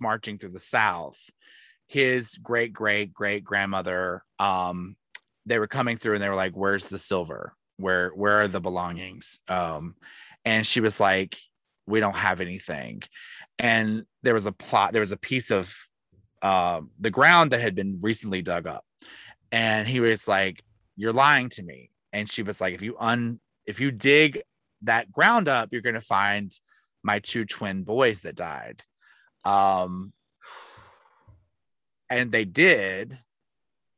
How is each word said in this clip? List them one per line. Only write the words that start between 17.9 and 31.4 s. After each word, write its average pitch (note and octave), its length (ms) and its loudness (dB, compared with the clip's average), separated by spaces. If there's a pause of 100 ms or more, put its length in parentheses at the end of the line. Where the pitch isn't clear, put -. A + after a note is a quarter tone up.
recently G#2 420 -2
dug E2+ 240 -4
up. D2+ 180 -12 (680)
And A2 340 0
he B2+ 140 -2
was A2+ 260 2
like, F#2+ 360 0 (340)
"You're A2 160 -4
lying C3 380 4
to G#2 120 -12
me." C2 280 -18 (220)
And G#2 160 -4
she - 140 -6
was G2 180 -6
like, F#2 140 -2
"If F#2 80 -12
you A2+ 160 -8
un-, A#2 400 -2 (280)
if G#2 140 -10
you C3+ 120 0
dig C#3 480 4 (420)
that A2+ 300 0
ground G3 360 4
up, A#2 240 2
you're A#2 100 -4
gonna A2+ 180 -4
find G2+ 500 0 (520)
my G#2 160 0
two A2+ 260 -4
twin G2 380 -6
boys A2 400 2
that D#2 140 -12
died." C#2 460 -10 (600)
Um, F#2+ 680 2 (2000)